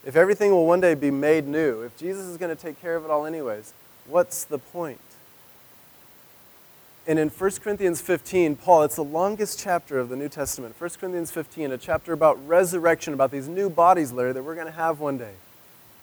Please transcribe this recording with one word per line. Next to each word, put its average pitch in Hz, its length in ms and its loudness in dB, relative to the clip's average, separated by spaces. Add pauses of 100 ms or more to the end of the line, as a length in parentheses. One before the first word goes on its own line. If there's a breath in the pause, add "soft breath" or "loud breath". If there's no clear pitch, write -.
if 135 120 -2
everything 202 340 6
will 175 160 6
one 175 140 4
day 175 140 4
be 143 180 0
made 147 340 2
new, 143 360 -2
if 117 140 -14
Jesus 190 300 -10
is 175 100 -12
gonna 165 200 -6
take 156 240 -14
care 170 160 -6
of 160 80 -6
it 156 80 -4
all 147 120 0
anyways, 131 480 -8 (340)
what's 165 360 0
the 147 160 -6
point? 160 420 -10 (2000)
And 160 120 2
in 156 120 2
First 196 320 -4
Corinthians 196 380 -2
fifteen, 170 560 0
Paul, 165 260 6
it's 139 140 0
the 160 80 -2
longest 196 560 -4
chapter 165 400 -2
of 120 80 -4
the 127 80 -8
New 143 120 -8
Testament, 131 460 -8
First 170 240 -10
Corinthians 180 320 -6
fifteen, 151 400 -8
a 127 80 -6
chapter 165 340 -4
about 147 340 4
resurrection, 165 680 2
about 135 160 2
these 135 180 -8
new 185 220 -2
bodies, 170 400 4
Larry, 123 220 -2
that 131 100 -6
we're 160 140 -10
gonna 160 160 -10
have 160 260 -2
one 143 180 -4
day. 110 180 -12 (680)